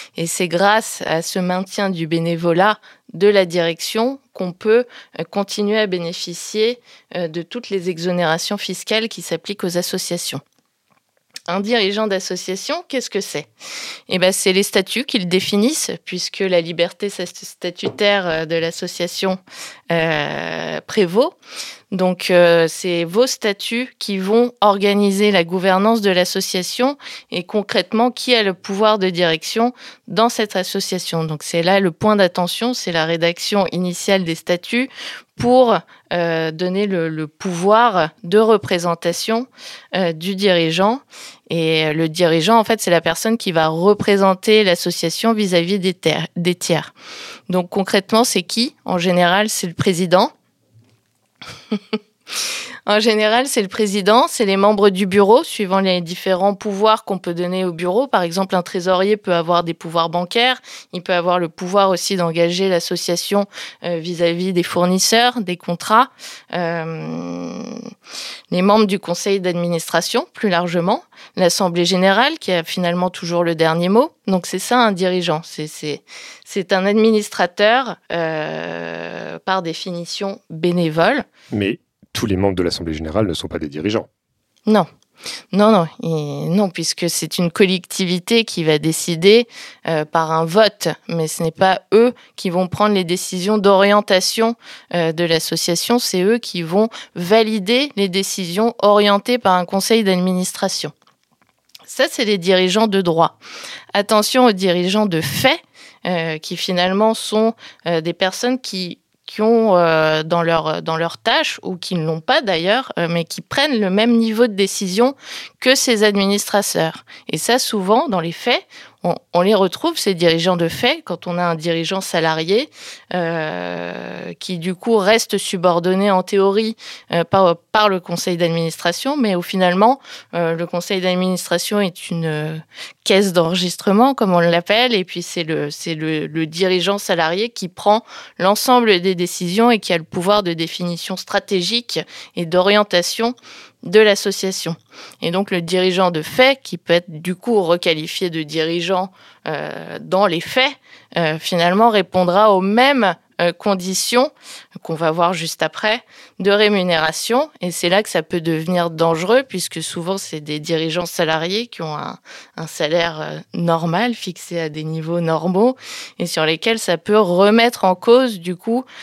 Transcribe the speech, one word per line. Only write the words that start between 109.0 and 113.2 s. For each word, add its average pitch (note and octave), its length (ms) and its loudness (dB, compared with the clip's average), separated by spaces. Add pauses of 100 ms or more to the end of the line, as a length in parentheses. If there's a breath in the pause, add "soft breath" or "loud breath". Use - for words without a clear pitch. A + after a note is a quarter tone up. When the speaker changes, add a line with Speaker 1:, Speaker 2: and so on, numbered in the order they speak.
Speaker 1:
qui - 140 -10
ont, A3 340 4
euh, D#3 480 4
dans E3+ 200 0
leur, E3 400 0
dans D#3+ 160 -4
leur E3 180 -4
tâche, D4 460 0
ou F#3 140 -8
qui - 180 -8
ne E3 100 -2
l'ont D#3+ 160 -4
pas C#4 220 0
d'ailleurs, G3 560 0
euh, E3 100 -2
mais E3+ 160 -2